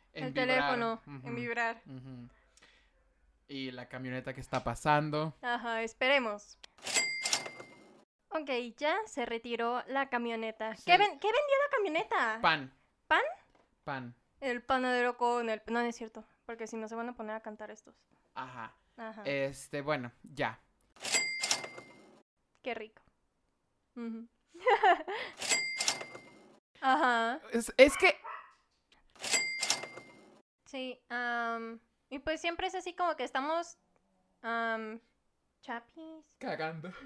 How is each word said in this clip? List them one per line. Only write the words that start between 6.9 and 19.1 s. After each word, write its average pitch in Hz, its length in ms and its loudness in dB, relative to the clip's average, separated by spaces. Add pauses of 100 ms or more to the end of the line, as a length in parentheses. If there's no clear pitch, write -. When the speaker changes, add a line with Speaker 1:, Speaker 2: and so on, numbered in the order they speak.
Speaker 2:
Ok, 302 200 -2 (260)
ya 311 300 2
se 254 220 -4
retiró 233 580 -2
la 269 240 -2
camioneta. 226 680 -4
Speaker 1:
Sí. - 80 -20
Speaker 2:
¿Qué 349 120 10
ven-, 381 220 4
qué - 80 -2
vendía 554 360 4
la 571 140 2
camioneta? 320 640 2
Speaker 1:
Pan. 151 320 4 (340)
Speaker 2:
¿Pan? 330 140 6 (600)
Speaker 1:
Pan. 127 320 -6 (240)
Speaker 2:
El 247 240 -4
panadero 247 520 2
con 240 360 2
el, 214 160 -4
no, 226 60 -2
no 240 80 2
es 240 140 0
cierto, 220 300 -12 (220)
porque 226 180 -8
si 220 100 -8
no 220 120 -6
se 220 80 -10
van 233 140 -4
a 240 60 -10
poner 214 200 -8
a 220 60 -8
cantar 214 280 -12
estos. 220 240 -20 (400)
Speaker 1:
Ajá. 127 400 -10 (240)
Speaker 2:
Ajá. 220 280 -12